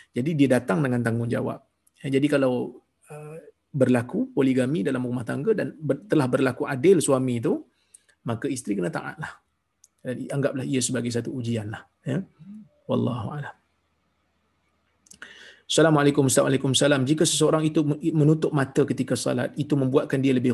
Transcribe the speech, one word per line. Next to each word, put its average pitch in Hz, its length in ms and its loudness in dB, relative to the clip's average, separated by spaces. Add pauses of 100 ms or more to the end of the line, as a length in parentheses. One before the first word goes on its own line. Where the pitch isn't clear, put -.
(120)
Jadi 131 240 -2
dia 139 120 4 (120)
datang 160 240 0
dengan 123 160 0
tanggungjawab. 117 640 -2 (400)
Ya, 135 160 0
jadi 143 160 4
kalau, 127 480 -2 (240)
uh, 151 320 -16 (320)
berlaku 127 640 0
poligami 131 480 0
dalam 127 240 -4
rumah 123 160 -6
tangga 135 320 -2
dan 135 240 -4
ber-, 147 320 -4
telah 151 160 4
berlaku 131 400 0
adil 143 320 4
suami 131 400 0
tu, 196 240 -2 (640)
maka 127 240 -4
isteri 190 320 -4
kena 170 80 -4
taatlah. 143 400 -10 (720)
Dan 127 320 -8
anggaplah 135 320 -2
ia 131 160 0
sebagai 120 240 -4
satu 117 240 -4
ujianlah. 113 500 -6 (220)
Ya. 139 160 -4 (720)
Wallahu 120 400 -4
a'lam. 143 240 -12 (2000)
Assalamualaikum, 147 640 4
Ustaz. 139 160 4
Waalaikumsalam. 135 640 2
Jika 151 160 2
seseorang 156 400 2
itu 156 160 0 (320)
menutup 156 400 2
mata 139 320 0
ketika 131 320 -2
salat, 127 400 -2
itu 143 240 -2
membuatkan 135 400 0
dia 131 160 2
lebih 123 180 2